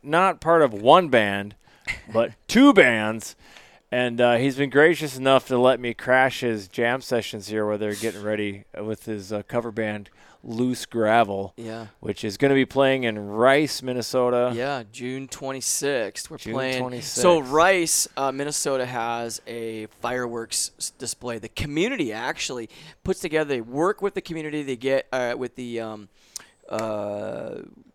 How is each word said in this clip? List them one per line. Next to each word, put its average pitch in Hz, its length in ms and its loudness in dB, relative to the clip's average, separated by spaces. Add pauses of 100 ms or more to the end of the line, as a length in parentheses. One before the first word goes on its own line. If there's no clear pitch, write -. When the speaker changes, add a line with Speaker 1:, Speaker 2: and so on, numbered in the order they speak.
Speaker 1:
not 165 400 2
part 165 200 4
of 120 120 4
one 143 340 6
band, 104 460 0 (580)
but 113 280 0
Speaker 2:
<laughs> - 80 -18
Speaker 1:
two 262 260 8
bands. 113 600 4 (580)
And, 123 280 0
uh, 120 180 6
he's 131 180 0
been 139 140 0
gracious 143 460 4
enough 131 300 4
to 127 100 0
let 123 220 6
me 120 160 -6
crash 131 460 2
his 110 260 -2
jam 120 340 -2
sessions 110 460 -4
here 107 180 -2
where 107 140 -2
they're 104 160 -4
getting 101 300 -6
ready 104 400 -4 (120)
with 107 280 -8
his, 104 280 -8
uh, 104 140 -6
cover 120 240 -4
band, 107 400 -6 (320)
Loose 120 420 -2
Gravel, 107 720 2
Speaker 2:
Yeah. 113 300 -12 (140)
Speaker 1:
which - 240 -6
is 104 120 -4
gonna 139 200 4
be 131 100 4
playing 135 380 2
in 107 240 -4
Rice, 131 560 2
Minnesota. 123 680 0
Speaker 2:
Yeah, 127 380 -4
June 127 380 -10
twenty-sixth. 135 1000 -4
We're 156 100 -16
Speaker 1:
June 113 160 -8
Speaker 2:
playing. 131 260 -2
Speaker 1:
twenty-sixth. 123 420 -6
Speaker 2:
So 175 160 6
Rice, 160 800 2
uh, 135 160 -2
Minnesota 139 520 -2
has 117 600 -6
a 113 400 -10 (160)
fireworks 120 760 -4
s-, - 220 -8
display. 120 400 -8
The 110 120 -12
community 156 640 -2
actually 120 580 -8 (340)
puts 185 160 -4
together, 156 280 -2
they 131 120 -2
work 143 420 -2
with 196 120 -4
the 190 80 -6
community. 151 420 -8
They 135 120 -6
get, 131 360 0
uh, 123 260 -2
with 123 160 -8
the, 120 260 -8
um, 107 280 -12 (600)
uh, 104 960 -6 (320)